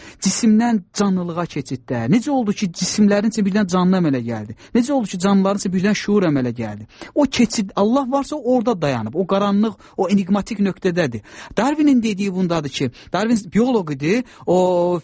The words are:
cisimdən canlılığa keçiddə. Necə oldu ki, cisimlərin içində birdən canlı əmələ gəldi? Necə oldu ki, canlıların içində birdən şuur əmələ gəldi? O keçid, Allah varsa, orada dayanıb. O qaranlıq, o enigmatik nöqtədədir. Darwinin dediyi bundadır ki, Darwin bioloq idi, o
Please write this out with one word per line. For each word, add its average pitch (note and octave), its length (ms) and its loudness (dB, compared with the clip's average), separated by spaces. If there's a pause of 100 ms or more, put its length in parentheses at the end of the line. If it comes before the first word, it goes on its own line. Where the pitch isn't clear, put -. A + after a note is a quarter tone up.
(180)
cisimdən A3 640 2 (100)
canlılığa F3+ 560 -2
keçiddə. C3 540 -6 (100)
Necə A#3+ 240 2
oldu A#3+ 180 0
ki, G3+ 140 -4 (140)
cisimlərin G3+ 500 2
içində G#3 160 -2
birdən G3+ 240 0
canlı F#3 300 2
əmələ C#3 260 0
gəldi? A2+ 320 -8 (160)
Necə A#3+ 160 2
oldu C4 240 0
ki, F3+ 80 -6
canlıların G3 400 2
içində F3+ 140 -4
birdən F#3+ 260 2
şuur G#3 300 2
əmələ B2+ 180 0
gəldi? A2 380 -8 (260)
O D4 80 2
keçid, A3+ 540 0
Allah A#3 340 0
varsa, C#4 260 -2
orada B3 460 0
dayanıb. A#2+ 320 -2
O F3+ 120 -2
qaranlıq, G3+ 520 0 (180)
o F#3 120 0
enigmatik G3 500 0
nöqtədədir. F3 640 -2 (340)
Darwinin C#4+ 460 2
dediyi G3+ 320 -2
bundadır E3+ 340 0
ki, C3+ 220 -4 (220)
Darwin A3 260 0 (160)
bioloq G#3 400 2
idi, E3+ 300 0 (220)
o F3+ 580 2